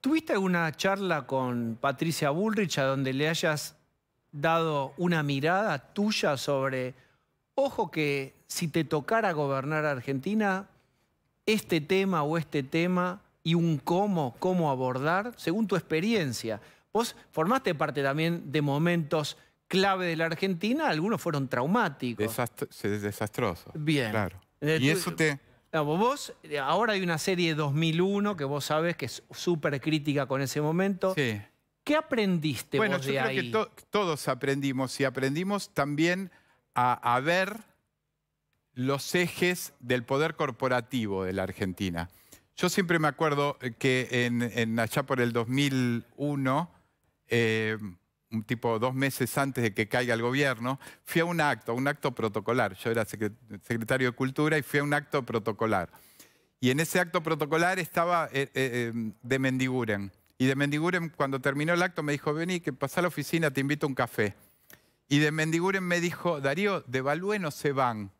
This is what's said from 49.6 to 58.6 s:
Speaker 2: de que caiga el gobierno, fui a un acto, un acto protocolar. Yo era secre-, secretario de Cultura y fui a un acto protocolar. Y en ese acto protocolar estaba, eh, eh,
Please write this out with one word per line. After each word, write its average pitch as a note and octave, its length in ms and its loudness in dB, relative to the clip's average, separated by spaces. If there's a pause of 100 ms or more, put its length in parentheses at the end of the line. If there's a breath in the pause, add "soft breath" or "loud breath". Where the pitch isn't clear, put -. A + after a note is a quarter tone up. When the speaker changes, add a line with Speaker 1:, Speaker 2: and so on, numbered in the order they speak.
Speaker 2:
de G#2+ 100 0
que A2 140 -2
caiga B2 260 0
el A2+ 80 0
gobierno, B2+ 580 0 (240 loud breath)
fui - 180 0
a E3 40 4
un F3 160 0
acto, B2+ 320 0
un B2+ 140 0
acto C#3+ 260 -2
protocolar. A2 640 0
Yo - 160 -4
era A#2 120 2
secre-, G#2 300 -4 (300)
secretario B2 480 0
de - 40 -10
Cultura D3+ 420 0
y D3 40 0
fui C#3+ 180 0
a C#3+ 40 2
un D3 100 0
acto C#3+ 320 -2
protocolar. A2 640 0 (680 loud breath)
Y B2 100 4
en C3+ 100 2
ese E3 200 0
acto F3 240 0
protocolar D#3+ 560 0
estaba, E3+ 520 0
eh, C3+ 220 -2
eh, B2 400 0